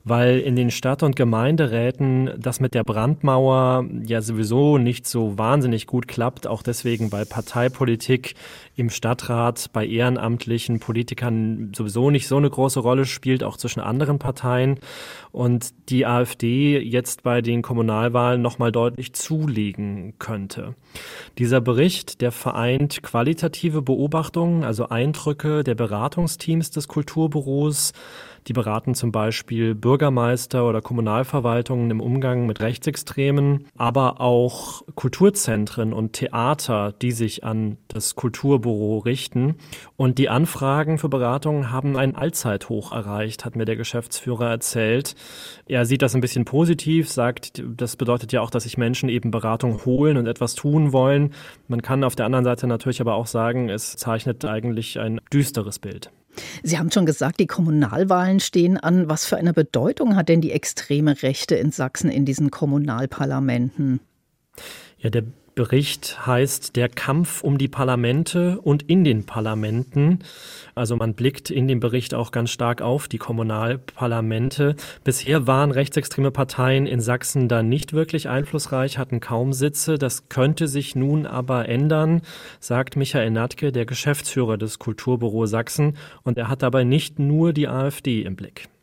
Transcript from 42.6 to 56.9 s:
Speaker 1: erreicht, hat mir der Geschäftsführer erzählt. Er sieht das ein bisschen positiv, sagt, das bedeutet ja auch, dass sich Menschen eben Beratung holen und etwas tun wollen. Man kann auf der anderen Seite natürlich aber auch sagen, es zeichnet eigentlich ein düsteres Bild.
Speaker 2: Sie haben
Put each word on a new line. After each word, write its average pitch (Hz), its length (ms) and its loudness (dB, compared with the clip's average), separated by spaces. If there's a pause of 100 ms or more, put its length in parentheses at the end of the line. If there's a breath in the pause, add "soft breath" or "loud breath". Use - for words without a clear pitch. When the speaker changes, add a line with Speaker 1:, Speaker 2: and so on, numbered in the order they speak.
Speaker 1:
erreicht, 107 500 -6
hat 117 140 -8
mir 113 80 0
der 110 100 0
Geschäftsführer 117 720 -4
erzählt. 117 680 0 (500 loud breath)
Er 123 200 2
sieht 127 160 2
das 120 140 2
ein 127 60 4
bisschen 123 240 0
positiv, 160 640 2
sagt, - 520 -2 (140)
das 120 220 -6
bedeutet 117 340 0
ja 127 80 2
auch, 113 100 -2
dass 113 140 -2
sich 117 140 -8
Menschen 127 320 0
eben 120 200 0
Beratung 113 540 -2
holen 143 320 4
und 120 120 2
etwas 117 280 -4
tun 147 380 2
wollen. 139 400 4 (340 loud breath)
Man 120 140 -2
kann 135 240 0
auf 123 100 0
der 117 100 0
anderen 123 200 2
Seite 123 200 0
natürlich 120 360 -2
aber 113 140 0
auch 113 120 -2
sagen, 120 400 0
es 107 300 -6
zeichnet 113 480 -4
eigentlich 113 560 -4
ein 113 180 -4 (140)
düsteres 120 460 0
Bild. 95 320 -14 (500 loud breath)
Speaker 2:
Sie 175 160 0
haben 165 140 -2